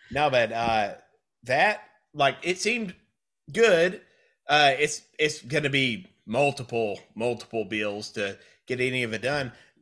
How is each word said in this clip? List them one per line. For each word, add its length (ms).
No, 180
but, 220
uh, 420
that, 360
like, 300
it 180
seemed 340
good. 500
Uh, 300
it's, 240
it's 240
gonna 280
be 360
multiple, 720
multiple 500
bills 460
to 260
get 140
any 220
of 120
it 80
done. 300